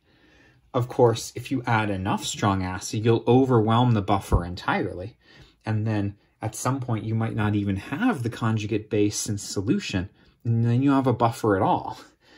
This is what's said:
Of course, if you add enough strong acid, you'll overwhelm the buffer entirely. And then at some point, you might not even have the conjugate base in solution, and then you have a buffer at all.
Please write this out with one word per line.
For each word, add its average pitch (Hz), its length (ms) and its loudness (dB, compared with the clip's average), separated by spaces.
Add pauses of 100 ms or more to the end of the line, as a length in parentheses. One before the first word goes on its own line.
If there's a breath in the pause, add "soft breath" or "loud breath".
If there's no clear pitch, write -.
(720 soft breath)
Of 120 160 -2
course, 120 440 4
if 123 160 -10
you 127 160 -2
add 107 240 2
enough 98 340 -2
strong 98 380 0
acid, 92 420 -6
you'll 113 240 4
overwhelm 123 640 4
the 107 80 2
buffer 98 440 0
entirely. 92 720 -6 (480 soft breath)
And 107 220 -2
then 101 300 -2 (240 soft breath)
at 110 140 -8
some 131 240 -2
point, 123 260 -4
you 110 100 -2
might 113 200 -2
not 104 200 0
even 101 220 0
have 180 440 -2
the 117 80 -4
conjugate 110 600 -2
base 104 380 0
in 101 120 -4
solution, 101 720 -4 (340 soft breath)
and 117 200 2
then 117 200 2
you 143 80 4
have 135 160 2
a 123 60 4
buffer 113 420 2
at - 80 2
all. - 340 -2 (400 loud breath)